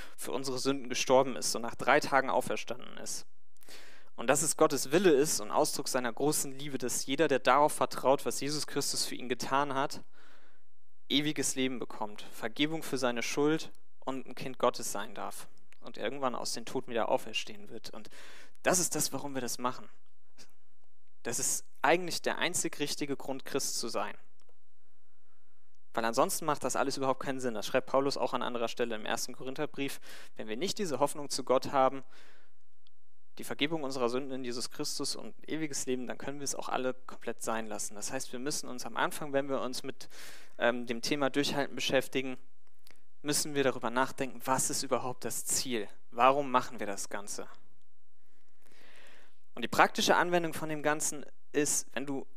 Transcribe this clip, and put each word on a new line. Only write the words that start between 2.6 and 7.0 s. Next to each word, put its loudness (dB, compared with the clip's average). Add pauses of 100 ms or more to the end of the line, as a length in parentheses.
ist. -6 (880)
Und -2
dass 6
es 2
Gottes 4
Wille 8
ist 6
und -4
Ausdruck 2
seiner 0
großen 0
Liebe, -4
dass -2